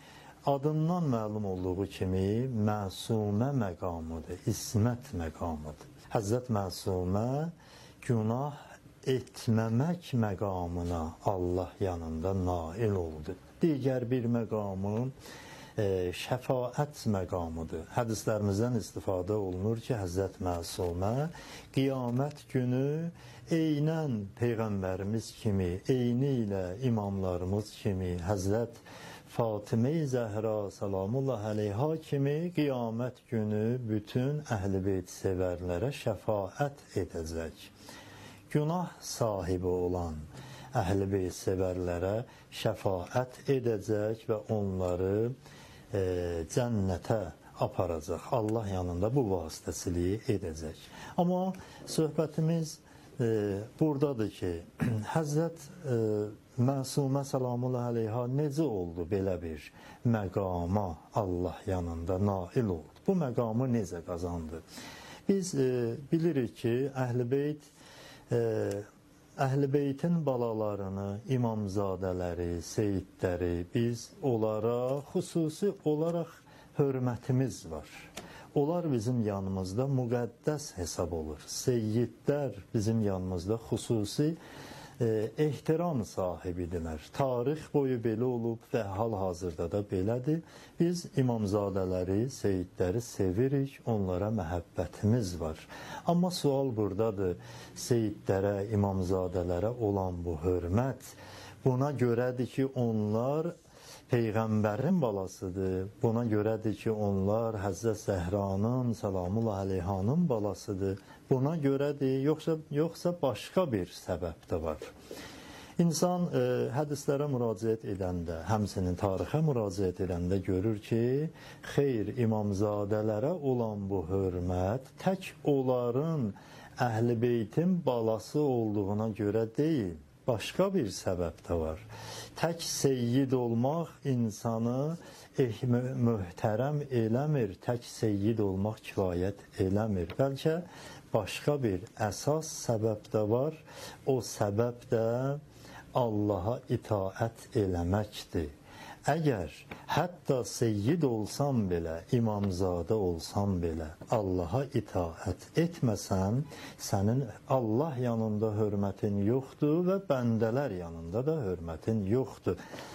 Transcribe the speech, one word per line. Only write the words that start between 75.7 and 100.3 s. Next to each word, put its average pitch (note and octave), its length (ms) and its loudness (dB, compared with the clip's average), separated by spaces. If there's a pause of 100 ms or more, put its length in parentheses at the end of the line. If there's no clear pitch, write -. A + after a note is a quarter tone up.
olaraq E3 520 0 (420)
hörmətimiz B2+ 840 2 (100)
var. D#2 220 -10 (600)
Onlar E3 360 2
bizim B2 340 2
yanımızda G2 720 0
müqəddəs B2+ 840 0
hesab F2 380 -4
olur. D#2 320 -6
Seyyidlər A#2+ 1120 0 (140)
bizim A2+ 320 2
yanımızda F#2 580 0
xüsusi, A#2 680 0 (640)
e, B2 140 0 (260)
ehtiram D#3 680 0
sahibidirlər. F2 1080 -4
Tarix C3+ 580 -2
boyu C3+ 320 2
belə A2+ 240 0
olub A#2 460 -2
və A#2+ 160 0
hal-hazırda F#2 840 -2
da G#2 140 0
belədir. A#2+ 580 0 (320)
Biz F3 320 0 (120)
imamzadələri, G2+ 1120 2
seyidləri F#2 720 0
sevirik, C3+ 840 0
onlara G2+ 480 0
məhəbbətimiz F#2+ 1040 0
var. D#2+ 220 -6 (420)
Amma F3 300 4
sual C#3 400 2
buradadır, G2+ 640 0 (380)
seyidlərə, G2+ 800 2 (140)
imamzadələrə F#2+ 1080 2
olan F#2+ 480 0
bu E2 160 -2